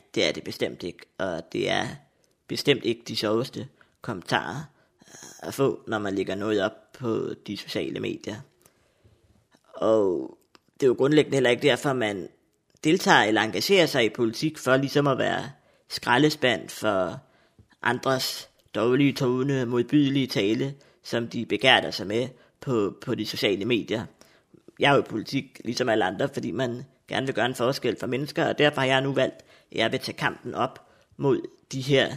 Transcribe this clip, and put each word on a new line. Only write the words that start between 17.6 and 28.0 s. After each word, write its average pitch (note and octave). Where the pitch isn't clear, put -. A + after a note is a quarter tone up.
andres -
dårlige B2+
tone, C3
modbydelige C3+
tale, C3
som A#2
de A#2
begærter G#2
sig F#2+
med A#2
på, A2
på A#2+
de G#2+
sociale G2
medier. A2
Jeg C#3+
er C#3+
jo C3
i -
politik A2
ligesom B2
alle G#2+
andre, G2+
fordi A#2+
man B2
gerne A2+
vil C3+
gøre G#2+
en B2+
forskel B2
for -